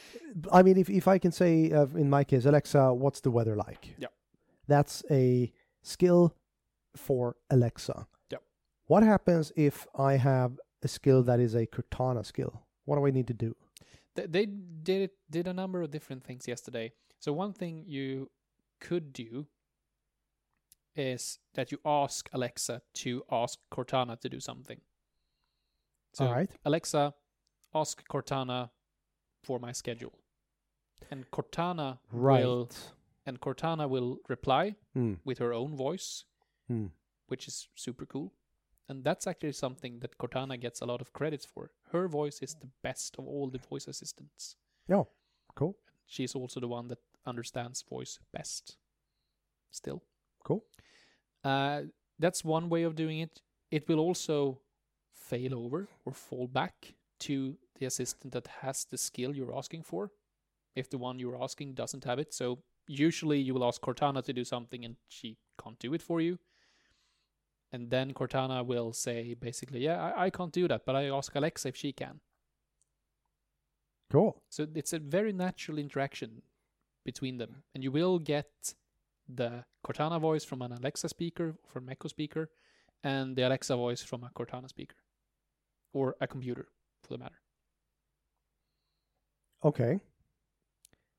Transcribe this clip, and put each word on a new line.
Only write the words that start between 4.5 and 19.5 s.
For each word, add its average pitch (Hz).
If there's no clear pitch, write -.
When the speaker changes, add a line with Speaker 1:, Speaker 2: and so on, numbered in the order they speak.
Speaker 1:
That's 143
a 123
skill 175
for 123
Alexa. 123
Speaker 2:
Yep. -
Speaker 1:
What 196
happens 185
if 147
I 139
have 127
a 135
skill 131
that 120
is 117
a 113
Cortana 123
skill? -
What 143
do 143
I 139
need 131
to 123
do? 113
Speaker 2:
Th-, 190
they 190
did 185
it, 185
did 170
a 185
number 185
of 151
different 139
things 127
yesterday. 117
So 151
one 190
thing 165
you 135
could 160
do 123